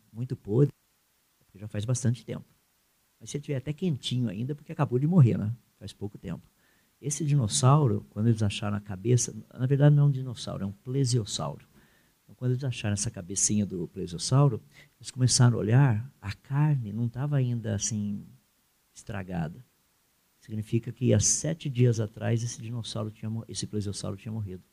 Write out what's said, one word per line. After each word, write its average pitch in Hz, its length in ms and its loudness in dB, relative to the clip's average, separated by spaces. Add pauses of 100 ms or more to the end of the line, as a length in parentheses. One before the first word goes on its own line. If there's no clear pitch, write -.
(120)
muito 123 220 -8
podre, 131 400 2 (640)
porque - 180 -20
já 104 120 -14
faz 104 160 -6
bastante 120 400 0
tempo. - 200 -12 (760)
Mas 113 100 -18
se - 60 -8
ele 147 80 -8
tiver 131 140 -4
até 151 140 -8
quentinho 123 560 -2
ainda, 123 280 -6
porque - 160 -18
acabou 135 260 0
de 143 80 2
morrer, 131 320 6
né? 107 140 -2 (260)
Faz 101 140 -14
pouco - 260 -10
tempo. 92 320 -10 (500)
Esse 147 240 -4
dinossauro, 135 840 4
quando 107 160 -2
eles 113 160 4
acharam 101 340 -2
a 101 40 -6
cabeça, 110 520 0 (220)
na 127 120 -2
verdade 143 280 6
não 143 80 6
é 143 40 6
um 143 40 6
dinossauro, 117 540 -6
é - 20 -4
um 101 60 -6
plesiosauro. 120 920 -2 (600)
Então, - 100 -20
quando 127 180 -2
eles 131 120 -4
acharam 113 300 -2
essa 107 160 -2
cabecinha 101 540 0
do 87 220 -4
plesiosauro, 104 760 0 (380)
eles - 140 -16
começaram 120 440 4
a 98 40 -2
olhar, 117 600 2
a 95 120 -10
carne 135 600 -2
não 117 160 -2
tava 143 280 -4
ainda, 120 380 0
assim, 104 520 -4 (680)
estragada. 92 720 -8 (760)
Significa 110 500 -4
que 117 240 2
há 107 60 6
sete 156 500 -2
dias 120 300 4
atrás 110 420 -2
esse 120 180 -8
dinossauro 110 520 -8
tinha 110 180 -10
mo-, 113 180 -6
esse 104 160 -8
plesiosauro 101 520 -6
tinha 110 160 -12
morrido. 95 400 -8